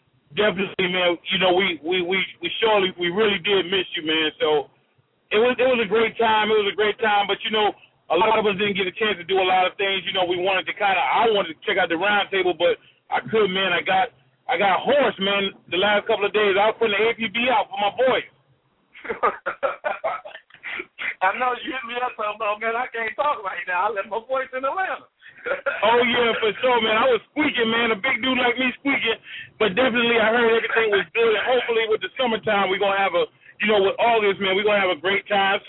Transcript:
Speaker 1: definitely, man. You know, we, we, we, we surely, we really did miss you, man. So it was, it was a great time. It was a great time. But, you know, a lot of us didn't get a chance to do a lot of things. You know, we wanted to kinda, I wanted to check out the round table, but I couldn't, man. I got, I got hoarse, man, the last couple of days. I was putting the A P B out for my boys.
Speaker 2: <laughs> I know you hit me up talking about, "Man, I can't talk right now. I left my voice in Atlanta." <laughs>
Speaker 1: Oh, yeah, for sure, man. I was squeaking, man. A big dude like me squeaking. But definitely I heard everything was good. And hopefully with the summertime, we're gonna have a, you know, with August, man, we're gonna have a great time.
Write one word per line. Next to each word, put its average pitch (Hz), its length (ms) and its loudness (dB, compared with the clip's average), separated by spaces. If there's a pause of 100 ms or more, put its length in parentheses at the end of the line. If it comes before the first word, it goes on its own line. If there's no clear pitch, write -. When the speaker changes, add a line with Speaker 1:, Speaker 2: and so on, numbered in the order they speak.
(340)
Speaker 1:
definitely, 190 560 -2
man. 180 260 0 (140)
You 190 80 -2
know, 180 160 4
we, 180 300 0
we, 180 180 0
we, 185 160 -2 (240)
we 170 60 -6 (120)
surely, 208 380 2
we 175 160 -2
really 208 260 2
did 180 300 0
miss 190 260 -2
you, 160 80 -8
man. 156 360 0
So 151 320 0 (560)
it 208 120 2
was, 247 160 2
it 247 80 2
was 254 160 2
a 214 80 -2
great 226 280 0
time. 220 360 2
It 220 40 4
was 202 160 2
a - 40 -10
great 208 240 0
time. 208 280 2
But, 196 160 -2
you 214 80 -4
know, 208 200 2 (400)
a 160 40 2
lot 220 200 2
of 220 80 0
us 202 160 0
didn't 202 160 -2
get 190 120 -2
a 180 80 -10
chance 214 200 -2
to 175 80 -16
do 190 160 0
a 185 80 2
lot 185 200 2
of - 120 -8
things. 196 240 -2
You 190 80 -8
know, 190 160 0
we 180 80 -2
wanted 180 320 -2
to 165 80 -8
kinda, 196 240 0
I 180 320 2
wanted 180 240 -2
to - 80 -20
check 202 120 -2
out 185 160 0
the 165 80 -2
round 196 320 0
table, 185 240 0
but 170 200 2 (320)
I - 160 -2
couldn't, 208 280 0
man. 190 200 -2
I 170 80 0
got, 185 320 0 (320)
I 170 160 -2
got 190 240 2
hoarse, 247 320 2
man, 196 400 -2 (160)
the 175 80 0
last 208 240 2
couple 202 240 0
of 190 80 -2
days. 202 240 2
I 214 80 4
was 220 80 -2
putting 220 160 0
the 208 160 0
A 233 80 -2
P 226 160 -6
B 233 160 -2
out 220 240 0
for 196 80 -8
my 202 160 -2
boys. 247 320 0 (800)
Speaker 2:
<laughs> - 80 -6 (2000)
I 190 160 2
know 247 240 0
you - 80 -10
hit 262 160 -8
me 240 160 -10
up 247 160 -6
talking 208 180 -4
about, 214 220 -4
"Man, 226 160 -4
I 254 160 -4
can't 226 240 -6
talk 277 320 0
right 190 240 -8
now. 180 160 0
I 226 80 0
left 202 160 -6
my 208 160 -4
voice 262 260 -2
in 262 140 -6
Atlanta." 330 400 -4 (400)
<laughs> - 80 -2 (280)
Speaker 1:
Oh, 233 200 4
yeah, 240 400 2
for 220 80 2 (120)
sure, 247 200 4
man. 220 160 0
I 247 120 2
was 226 200 2
squeaking, 240 400 0
man. 233 240 0
A 202 40 -8
big 220 240 -4
dude 254 160 0
like 240 200 0
me 254 200 0
squeaking. 233 400 -2 (400)
But 208 160 0
definitely 233 440 2
I 214 120 2
heard 233 240 4
everything 220 400 0
was 190 200 2
good. 226 200 4
And 196 120 -2
hopefully 240 440 0
with 214 120 0
the 185 120 -8
summertime, 214 560 0
we're 190 120 -2
gonna 196 160 2
have 196 160 0
a, 170 120 2 (360)
you 208 80 0
know, 208 120 4
with 190 160 2
August, 208 440 2
man, 190 160 0
we're 208 80 0
gonna 208 160 4
have 185 120 0
a 143 80 -12
great 190 280 -2
time. 202 380 2